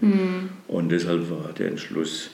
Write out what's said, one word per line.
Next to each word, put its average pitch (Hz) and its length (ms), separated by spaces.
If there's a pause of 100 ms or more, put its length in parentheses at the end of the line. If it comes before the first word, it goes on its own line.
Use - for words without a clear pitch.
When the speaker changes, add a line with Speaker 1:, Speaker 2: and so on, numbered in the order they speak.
Speaker 1:
Mhm. 190 480 (200)
Speaker 2:
Und 82 240
deshalb 85 380
war 78 280
der - 100
Entschluss, - 640